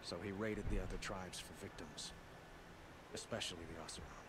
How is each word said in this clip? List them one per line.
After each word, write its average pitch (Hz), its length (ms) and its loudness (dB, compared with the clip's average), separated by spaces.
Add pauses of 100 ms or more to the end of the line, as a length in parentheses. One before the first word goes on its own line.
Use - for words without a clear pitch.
So - 200 0
he 101 80 2
raided 104 380 4
the 104 100 8
other 98 200 4
tribes 92 400 0
for - 220 -6
victims, - 500 -4 (1000)
especially 95 600 2
the 82 100 -4
Oseram. - 460 -4